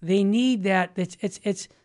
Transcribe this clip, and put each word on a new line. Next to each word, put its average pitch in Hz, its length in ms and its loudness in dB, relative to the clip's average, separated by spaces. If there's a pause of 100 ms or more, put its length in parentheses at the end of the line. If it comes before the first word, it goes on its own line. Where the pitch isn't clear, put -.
they 190 200 2
need 226 420 2
that. 185 320 2
It's, 180 260 -4
it's, 196 200 -6
it's 202 240 -4 (180)